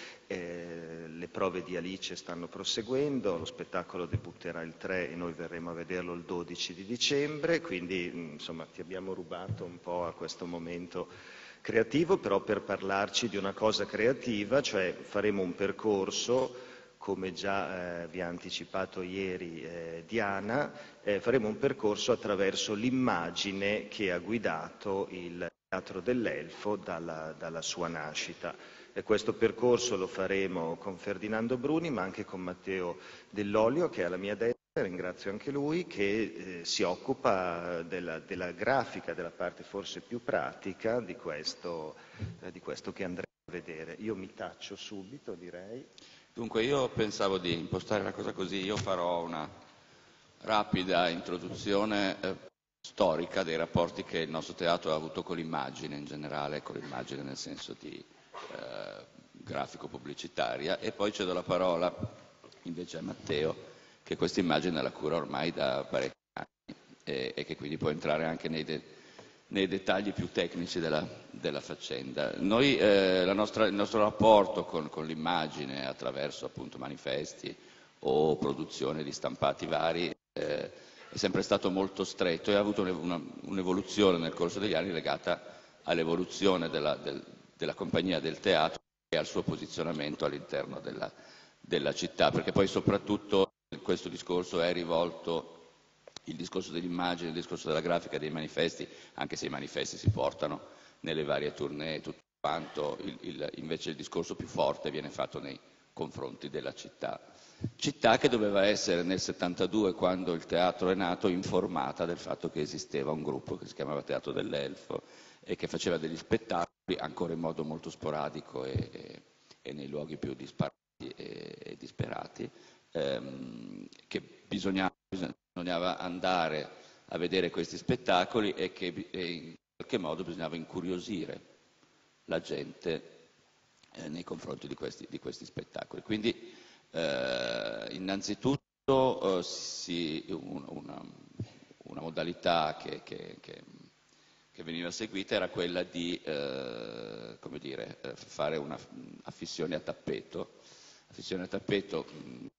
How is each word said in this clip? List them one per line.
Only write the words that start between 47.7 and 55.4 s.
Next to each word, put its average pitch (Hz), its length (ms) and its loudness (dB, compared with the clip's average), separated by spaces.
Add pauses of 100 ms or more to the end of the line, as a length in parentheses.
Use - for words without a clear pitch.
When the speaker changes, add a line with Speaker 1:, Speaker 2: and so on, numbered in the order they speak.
Speaker 2:
la 98 120 -2
cosa 104 180 -2
così, 95 320 -2
io 101 140 2
farò 90 460 2
una 82 260 -4 (920)
rapida 92 680 4
introduzione, 98 1120 2
eh, 92 140 0 (440)
storica 87 640 2
dei 80 140 0
rapporti 85 480 2
che - 140 -2
il 80 100 0
nostro 80 260 -4
teatro 85 380 2
ha - 20 4
avuto 80 260 -2
con 85 140 -6
l'immagine 76 640 -4